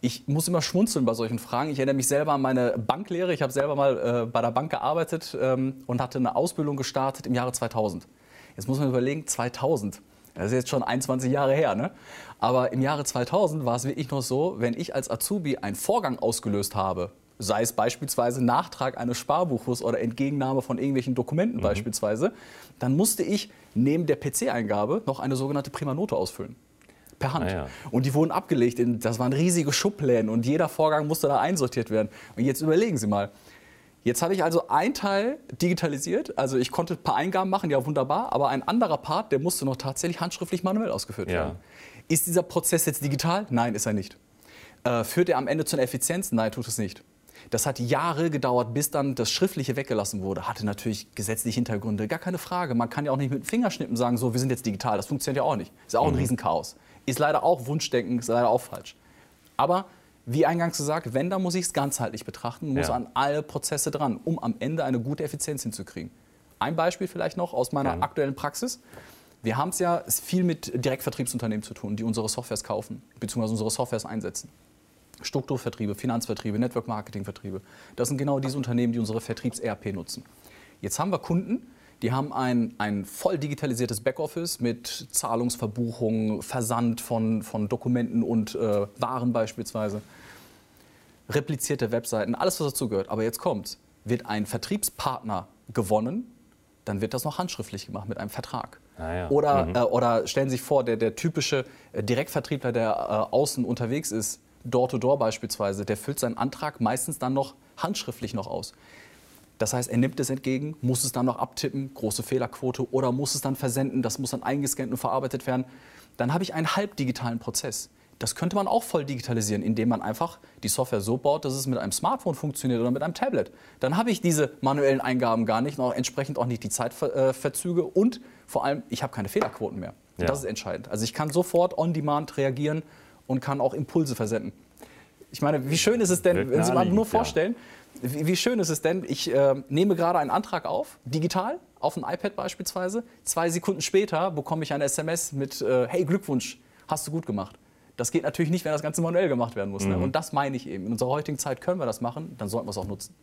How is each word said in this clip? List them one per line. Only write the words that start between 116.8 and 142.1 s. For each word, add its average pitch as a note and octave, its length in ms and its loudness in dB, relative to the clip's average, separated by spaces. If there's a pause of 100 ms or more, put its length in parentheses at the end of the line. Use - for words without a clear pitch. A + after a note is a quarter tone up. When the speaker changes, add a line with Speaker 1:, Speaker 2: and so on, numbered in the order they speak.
Speaker 1:
Prozess. - 500 -6 (300)
Das - 160 -4
könnte F3+ 220 0
man G3 100 2
auch - 160 2
voll D3+ 220 0
digitalisieren, A#2 580 0
indem A2+ 260 2
man A#2 120 2
einfach - 380 -2 (220)
die - 60 -4
Software B2 320 0
so G#2 160 0
baut, C#3+ 300 2
dass C3 80 -2
es C3+ 120 -4
mit C3 140 0
einem G2 140 -4
Smartphone - 420 0
funktioniert B2+ 460 0
oder A#2+ 100 2
mit C#3 100 0
einem D#3+ 120 -4
Tablet. A#3 400 0 (260)
Dann C3+ 160 2
habe A3+ 160 2
ich F#3 80 0
diese D#3 400 4
manuellen C3+ 400 4
Eingaben A#2 460 2
gar A2 160 2
nicht C3 180 -2
und B2+ 60 2
auch B2 80 2
entsprechend C#3 440 -2
auch A#2+ 80 2
nicht A#2+ 180 -4
die G#2+ 60 -4
Zeitver-, - 460 -2
äh, C3 180 4
Verzüge E3+ 500 0
und A3+ 360 4 (260)
vor - 200 -2
allem, C#3+ 240 0
ich - 140 -2
habe C3+ 100 -4
keine G2+ 160 -4
Fehlerquoten - 500 -2
mehr. F2 140 -8 (240)
Und F2+ 60 -2
Speaker 2:
Ja. E2+ 40 2
Speaker 1:
das C#3+ 120 2
ist C3+ 60 -8
entscheidend. F#2 440 -6
Also G#2+ 160 -2
ich A#2 80 -4
kann D3+ 180 -2
sofort F3 460 4
on E3 160 2
demand D3 420 0
reagieren D3 480 0 (440)
und C3 140 0
kann C#3 200 -2
auch C3 140 2
Impulse D3 400 0
versenden. G#2+ 380 -2 (800)
Ich - 100 -6
meine, C#3+ 280 2
wie D#3+ 80 2
schön A#3 240 4
ist F#3+ 80 2
es F3 140 2
denn, F3+ 140 6
Speaker 2:
Wirkt G3 140 0
Speaker 1:
wenn D3+ 120 4
Sie E3+ 80 2
mal F#3 140 4
nur - 0 -
Speaker 2:
naheliegend, G#3+ 280 2
ja. - 60 6
Speaker 1:
vorstellen, G3+ 360 0 (460)
wie, C#3+ 240 -2
wie F3+ 100 4
schön A#3+ 240 2
ist E3 100 2
es D#3 120 0
denn, E3+ 260 2
ich, - 240 -2
äh, C3+ 240 6 (140)
nehme F3+ 260 4
gerade E3+ 220 4
einen D3 140 2
Antrag F3+ 340 0
auf, - 400 -4
digital, F3+ 540 -2 (200)
auf - 160 0
ein - 80 -6
iPad G3 320 -4